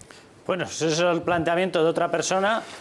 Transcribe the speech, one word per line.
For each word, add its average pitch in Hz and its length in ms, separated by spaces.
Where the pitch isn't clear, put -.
Bueno, 175 200
ese 151 240
es 156 100
el 175 220
planteamiento 170 600
de 165 80
otra 165 220
persona, 190 500